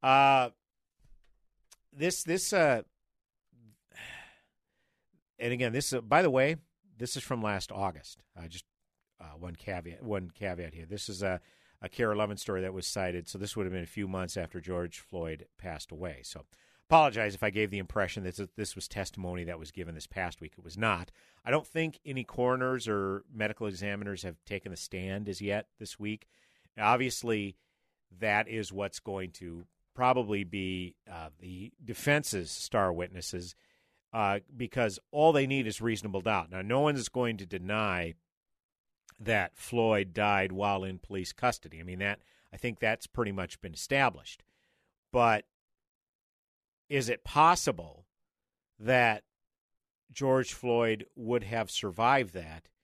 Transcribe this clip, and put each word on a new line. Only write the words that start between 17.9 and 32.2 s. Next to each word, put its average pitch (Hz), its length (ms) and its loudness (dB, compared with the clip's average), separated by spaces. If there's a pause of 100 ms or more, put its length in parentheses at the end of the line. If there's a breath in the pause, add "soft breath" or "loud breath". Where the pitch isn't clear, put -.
that 90 120 -6
this, 101 200 -6
this 104 180 -6
was - 140 -12
testimony 90 560 -6
that 85 140 -8
was 78 140 -14
given 85 220 -10
this 78 120 -14
past 87 340 -6
week. 78 160 -16
It 87 80 -20
was 85 140 -14
not. 101 320 0 (340 soft breath)
I 120 60 -4
don't 147 160 2
think 160 400 -4
any 131 180 -6
coroners 127 640 0
or 98 420 0
medical 107 360 -4
examiners 101 560 -6
have 87 240 -10
taken 98 240 -8
the 87 60 -12
stand 95 520 -6
as 95 140 -6
yet 101 240 0 (120)
this - 200 -14
week. - 280 -6 (520 soft breath)
Obviously, 110 760 2 (640)
that 107 280 2
is 110 240 -6
what's 98 260 -4
going 95 340 -8
to 87 340 -12 (280)
probably 123 500 2
be, 92 500 -4 (160)
uh, 85 180 -12 (120)
the 92 320 -14 (120)
defense's 110 680 -2